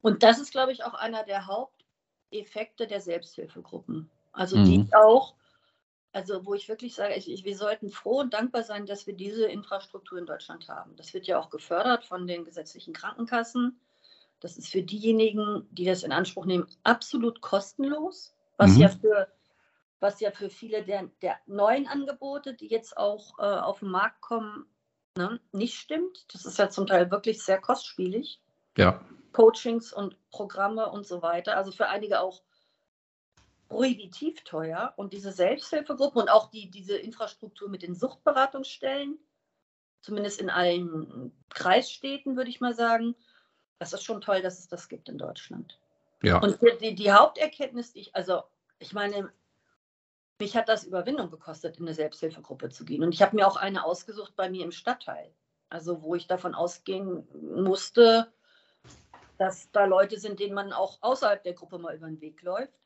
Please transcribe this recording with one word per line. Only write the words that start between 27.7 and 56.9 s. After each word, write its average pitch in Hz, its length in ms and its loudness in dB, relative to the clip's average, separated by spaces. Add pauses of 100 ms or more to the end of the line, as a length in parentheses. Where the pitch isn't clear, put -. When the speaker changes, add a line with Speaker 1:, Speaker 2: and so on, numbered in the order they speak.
Speaker 2:
Ja. 90 240 6 (300)
Speaker 1:
Coachings 226 640 6
und 202 220 -8 (140)
Programme 214 640 -6
und 202 160 -12
so 175 140 -10
weiter. 175 360 -4
Also 196 140 -4
für - 160 -2
einige 208 320 -2
auch 185 240 -6 (1300)
prohibitiv 247 720 -4
teuer. 165 540 -8
Und 202 160 -10
diese 196 180 -12
Selbsthilfegruppen 269 880 0
und 202 80 0
auch 214 200 6
die, 202 200 -18
diese 196 280 -6
Infrastruktur 208 720 -10
mit 190 120 -12
den 175 140 -10
Suchtberatungsstellen, 269 1200 -2 (840)
zumindest 208 380 -8
in 190 100 -4
allen 170 840 -2 (180)
Kreisstädten, 269 880 0
würde 254 120 -4
ich 247 120 -10
mal 240 140 -2
sagen, 233 400 2 (640)
das - 140 -10
ist - 100 -10
schon 214 180 -8
toll, 190 200 0
dass 185 180 -6
es - 80 -20
das 175 200 -14
gibt - 220 -18
in - 80 -12
Deutschland. - 600 -14 (420)
Speaker 2:
Ja. 90 180 4
Speaker 1:
Und 208 220 2
die, 233 180 6
die, 214 160 -4
die 202 160 2
Haupterkenntnis, 269 840 4
die 208 80 -20
ich, - 140 -16
also 180 280 -2 (360)
ich - 140 -18
meine, 202 380 -6 (1080)
mich 208 160 -6
hat 226 140 0
das 220 160 2
Überwindung 190 440 -6
gekostet, 160 480 -14
in 170 80 -10
eine 160 80 -8
Selbsthilfegruppe 151 760 -8
zu - 160 -18
gehen. 147 180 -4
Und 170 100 0
ich 170 80 2
habe 196 140 4
mir 196 120 4
auch 185 100 2
eine 196 260 -4
ausgesucht 202 520 -8
bei 185 140 -4
mir 185 140 -8
im 170 80 -10
Stadtteil. - 640 -8 (360)
Also 165 340 -8
wo 165 120 -4
ich 170 120 -6
davon 180 280 -4
ausgehen 180 720 -6 (360)